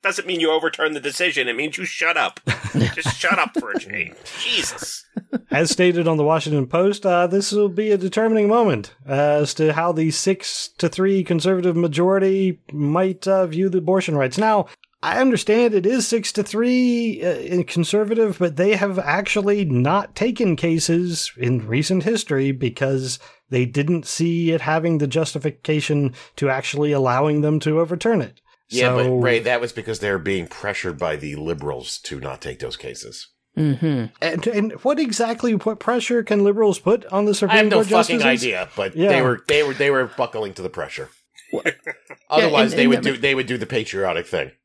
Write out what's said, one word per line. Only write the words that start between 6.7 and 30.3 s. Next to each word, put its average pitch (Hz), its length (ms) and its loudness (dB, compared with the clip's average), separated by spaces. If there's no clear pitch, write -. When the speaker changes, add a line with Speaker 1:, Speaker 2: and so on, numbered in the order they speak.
Speaker 3:
uh, 175 180 4
this 196 260 0
will 208 180 2
be 208 200 -2
a 202 80 4
determining 214 500 2
moment 208 460 2
as 147 480 2
to 156 180 2
how 170 180 0
the 160 200 0
six - 680 -4
to 170 100 0
three 190 360 2
conservative 175 520 0
majority 190 840 2
might, 170 560 0
uh, 190 200 4
view 175 220 0
the 185 100 0
abortion 175 360 0
rights. 131 220 0
Now, 214 300 2
I 185 180 0
understand 233 540 4
it 185 140 2
is 247 200 2
six 233 260 -2
to 208 100 -2
three, 240 800 0
uh, 180 60 0
in 175 240 -2
conservative, 208 720 0
but 170 180 -2
they 196 200 4
have 190 240 -2
actually 202 680 0
not 143 500 0
taken 226 400 0
cases 165 840 -2
in 120 300 -2
recent 147 360 0
history 151 480 0
because 131 680 -2
they 127 160 2
didn't 147 400 -2
see 165 460 0
it 165 100 0
having 160 380 0
the 147 80 2
justification 147 1040 -2
to 139 160 -2
actually 143 400 -2
allowing 139 500 2
them 151 200 2
to 156 180 2
overturn 175 420 0
it. - 200 -10
Speaker 4:
Yeah, 123 200 2
Speaker 3:
So 127 80 2
Speaker 4:
but 127 260 2
Ray, 117 160 4
that 120 220 0
was 120 100 -6
because 90 280 -6
they 104 120 0
were 95 80 2
being 90 260 -2